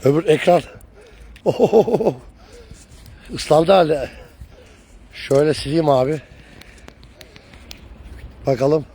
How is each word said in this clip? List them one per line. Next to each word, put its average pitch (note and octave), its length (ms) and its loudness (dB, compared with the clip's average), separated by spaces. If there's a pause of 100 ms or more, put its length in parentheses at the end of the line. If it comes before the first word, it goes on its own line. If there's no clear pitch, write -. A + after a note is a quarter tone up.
Öbür D3 220 0
ekran. D#3+ 360 2 (840)
Ohohoho. G3+ 680 0 (1120)
Islandı E3 420 0
herhalde. D#3 380 0 (1040)
Şöyle D3 400 0
sileyim D3+ 360 -4
abi. C3+ 320 0 (2250)
Bakalım. C#3 500 0